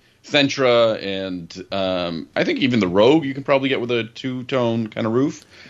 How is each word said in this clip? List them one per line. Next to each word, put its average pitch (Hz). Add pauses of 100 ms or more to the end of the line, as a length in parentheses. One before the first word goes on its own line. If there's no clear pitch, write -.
(240)
Sentra, 123
and, 95
um, 90
I 156
think 269
even 123
the 95
Rogue 120
you 135
can 139
probably 139
get 127
with 120
a 117
two-tone 120
kind 113
of 110
roof. 135 (260)